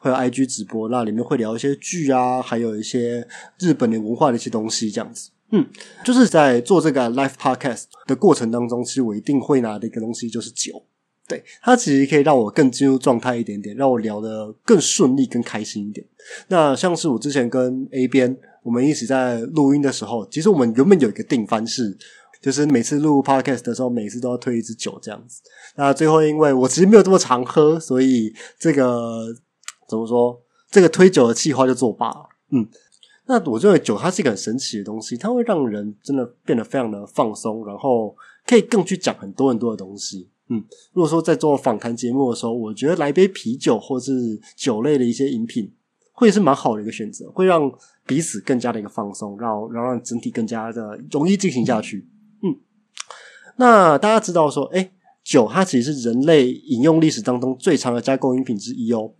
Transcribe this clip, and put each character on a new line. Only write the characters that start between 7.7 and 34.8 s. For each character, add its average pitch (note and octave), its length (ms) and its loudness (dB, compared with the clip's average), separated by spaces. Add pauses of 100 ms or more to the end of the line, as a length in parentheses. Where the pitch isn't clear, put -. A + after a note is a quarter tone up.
的 C3 100 0
过 E3 180 6
程 A#2 160 -4
当 A#2+ 160 -2
中， A#2+ 160 -4
其 B2 120 -8
实 C3+ 80 -2
我 A2 120 -2
一 G#2+ 60 -8
定 C#3+ 180 0
会 B2+ 220 0
拿 A2 180 -6
的 G#2+ 80 -10
一 A2 40 -8
个 A#2 100 -10
东 A2 140 -6
西 A2+ 160 -10
就 A#2 100 -8
是 G#2 120 -14
酒。 - 300 -10 (460)
对， - 160 -10 (180)
它 B3 140 4
其 D3+ 200 0
实 C3+ 140 2
可 D3+ 80 4
以 C#3+ 40 4
让 C#3+ 140 4
我 A2 140 2
更 C3+ 200 4
进 C3+ 180 0
入 C3 100 2
状 A#2+ 220 2
态 B2 160 -4
一 A#2 80 -4
点 G#2 160 -10
点， G#2 160 -12
让 C3+ 140 2
我 B2 80 2
聊 G#2+ 240 -6
得 A2 280 -10 (140)
更 B2 160 4
顺 C#3 340 2
利、 C3+ 120 2
更 A#2+ 160 -4
开 G#2+ 200 -6
心 G#2 260 -8
一 G#2+ 40 -12
点。 - 140 -16 (420)
那 D#3 260 2
像 F3 220 0
是 E3 120 -2
我 A#2+ 100 0
之 C#3+ 120 -6
前 C3 180 0
跟 B2+ 440 -2
A B2+ 160 0
编， B2+ 280 2 (280)
我 A#2+ 60 -6
们 A#2+ 160 0
一 D3+ 60 2
起 B2 140 -6
在 B2+ 340 -2
录 C#3 320 2
音 D3 80 2
的 C#3 120 0
时 A2 120 -8
候， G#2+ 220 -8
其 - 160 -8
实 G3 80 4
我 F#3 80 4
们 A#2+ 180 2
原 C3+ 100 6
本 F#3+ 140 6
有 B2 80 4
一 G2+ 40 -4
个 G#2+ 100 -8
定 A#2 240 -2
番 A2+ 180 -2
是， A2 320 -6 (460)
就 C#3 80 -2
是 C#3+ 160 0
每 C3+ 160 4
次 D3 160 -2
录 D3 240 2
podcast C3+ 400 0
的 A#2+ 100 -6
时 A2+ 80 -6
候， B2+ 80 -2
每 A2+ 200 -6
次 A2+ 120 -12
都 B2 100 -4
要 B2 60 -4
推 B2 220 -4
一 A2+ 40 -4
支 G#2+ 120 -12
酒 G2 260 -10
这 G#2+ 120 -14
样 G#2 140 -16
子。 - 140 -20 (360)
那 C#3 180 2
最 D#3 140 2
后 D#3 140 6
因 D3+ 140 2
为 D3+ 160 4
我 B2+ 160 2
其 C#3 120 0
实 F#3 60 8
没 G#3+ 100 8
有 G3 60 10
这 F3+ 60 2
么 F#3+ 80 6
常 B2+ 300 2
喝， D#3 320 4
所 C3 240 0
以 A#2+ 320 2 (240)
这 E3 140 0
个， A#2 600 -2 (560)
怎 A2+ 80 -6
么 A2+ 100 -4
说， A#2+ 360 0 (280)
这 G3+ 120 8
个 E3+ 60 8
推 F#3 200 6
酒 D3 200 6
的 A#2 40 2
计 D3 200 -2
划 C3 140 2
就 B2+ 80 2
作 B2 180 -2
罢 A2+ 160 -4
了。 - 200 -14 (220)
嗯， B2 180 0 (580)
那 A#3+ 220 0
我 A2+ 120 -2
认 G3+ 120 6
为 E3 60 6
酒 A2 180 -2
它 C3 140 -2
是 F#3 100 -6
一 F3+ 40 -2
个 C3+ 60 2
很 G#2 60 -2
神 A2+ 220 -6
奇 B2 200 -8
的 G2+ 60 -8